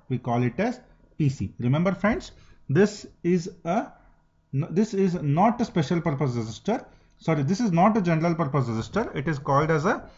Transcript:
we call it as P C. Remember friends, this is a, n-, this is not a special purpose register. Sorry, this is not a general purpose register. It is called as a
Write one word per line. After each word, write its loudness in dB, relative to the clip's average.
we -2
call 0
it -2
as -2
P 2
C. -4
Remember 2
friends, -2
this 2
is 0
a, -2
n-, -2
this 0
is 2
not 2
a 0
special 0
purpose -2
register. -4
Sorry, 0
this 0
is 0
not 4
a 2
general 2
purpose 0
register. -4
It -4
is -2
called 2
as 2
a -2